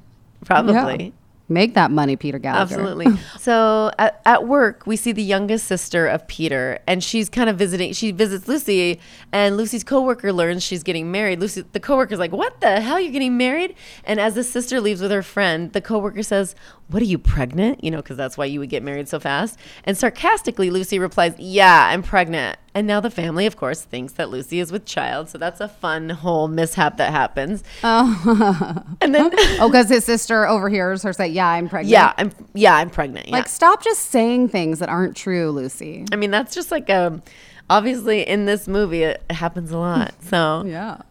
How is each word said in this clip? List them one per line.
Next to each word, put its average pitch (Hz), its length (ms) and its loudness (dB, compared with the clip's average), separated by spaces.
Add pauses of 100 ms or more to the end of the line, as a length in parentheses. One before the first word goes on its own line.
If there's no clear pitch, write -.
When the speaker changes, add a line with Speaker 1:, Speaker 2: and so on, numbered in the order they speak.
(440)
Speaker 1:
Probably. 220 600 2
Speaker 2:
Yeah. - 40 -12 (380)
Make 196 260 2
that 165 180 4
money, 143 240 2
Peter 139 240 -6
Gallagher. 131 220 0 (120)
Speaker 1:
Absolutely. 196 320 -2 (180)
Speaker 2:
<laughs> - 140 -20
Speaker 1:
So 220 600 2
at, 214 260 2
at 233 220 4
work, 254 360 2
we 220 120 -2
see 233 160 -4
the 214 100 -4
youngest 202 440 -2
sister 175 420 -2
of 120 180 -2
Peter, 135 600 -4
and 185 160 0
she's 220 240 -2
kind 240 200 0
of 208 80 0
visiting. 180 360 -2
She 220 180 -4
visits 190 380 -2
Lucy, 185 500 0 (320)
and 202 260 2
Lucy's 220 280 -4
coworker 254 480 0
learns 175 320 0
she's 175 180 -6
getting 165 300 -6
married. 196 260 -2
Lucy, 190 320 -6
the - 80 -6
coworker's 247 400 0
like, 170 140 -4
"What 370 280 -4
the 202 200 4
hell? 262 180 -2
You're 349 140 -2
getting 254 240 -2
married?" 277 400 -2 (280)
And 214 140 -2
as 214 160 0
the 240 80 -4
sister 247 380 -4
leaves 202 200 -2
with 196 120 -2
her 196 100 -2
friend, 175 500 -2
the 202 80 -2
coworker 208 440 -4
says, 196 320 -2 (320)
"What, 185 140 -2
are 240 40 0
you 180 120 0
pregnant?" 156 680 0
You 160 80 -2
know, 156 100 -8
'cause 131 140 -14
that's 131 200 -8
why 143 100 -4
you 143 120 -6
would 139 120 -8
get 131 120 -4
married 139 260 -8
so 151 120 -6
fast. 147 360 -4 (280)
And 190 120 -2
sarcastically, 247 760 0
Lucy 185 280 -2
replies, 175 400 0
"Yeah, 185 540 8
I'm 180 100 -2
pregnant." 165 560 -2 (160)
And 208 120 -2
now 208 140 0
the 220 100 -4
family, 170 360 -2
of 214 100 -4
course, 143 260 -6
thinks 127 320 -12
that 156 140 -6
Lucy 127 320 -8
is 170 120 -6
with 196 120 -8
child. 135 460 -6
So 156 80 -16
that's 170 240 -8
a 208 60 -8
fun 160 420 -6
whole 160 380 -2
mishap 160 480 0
that 127 160 0
happens. 143 500 -4 (220)
Speaker 2:
Oh. 214 1040 2
<laughs> 170 120 -8
Speaker 1:
And 285 140 2
then 294 160 6 (300)
Speaker 2:
Oh, 233 120 6
'cause 247 160 6
his 240 160 4
sister 226 420 0
overhears 190 580 0
her 196 80 -2
say, 180 160 -2
"Yeah, 175 200 2
I'm 170 200 0
pregnant." 190 240 -2
Speaker 1:
Yeah, 180 260 8
I'm, 202 140 -2 (220)
yeah, 202 220 8
I'm 165 140 2
pregnant. 135 380 -6
Yeah. 247 80 -2
Speaker 2:
Like, 254 120 -2
stop 381 360 4
just - 260 -2
saying 240 380 2
things 160 320 -2
that 180 80 -4
aren't 175 280 -2
true, 175 340 -2
Lucy. 151 600 -8
Speaker 1:
I 214 40 -2
mean, 208 140 0
that's 214 240 -2
just 349 160 -8
like 302 200 -6
a, 175 300 0 (480)
obviously 214 580 0
in 202 200 0
this 202 220 -2
movie, 190 340 0
it 160 280 -2
happens 170 400 -6
a 165 80 -6
lot. 170 400 -2
Speaker 2:
<laughs> - 100 -20
Speaker 1:
So 165 380 0
Speaker 2:
Yeah. 185 320 -10 (120)